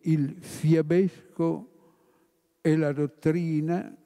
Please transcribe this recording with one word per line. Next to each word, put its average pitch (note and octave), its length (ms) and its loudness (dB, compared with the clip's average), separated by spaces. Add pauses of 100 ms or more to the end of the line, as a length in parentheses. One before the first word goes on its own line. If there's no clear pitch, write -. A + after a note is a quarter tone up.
il D3+ 380 0
fiabesco E3 1300 -2 (920)
e D#3+ 160 2
la D3+ 160 0
dottrina, D#3 1000 -2 (120)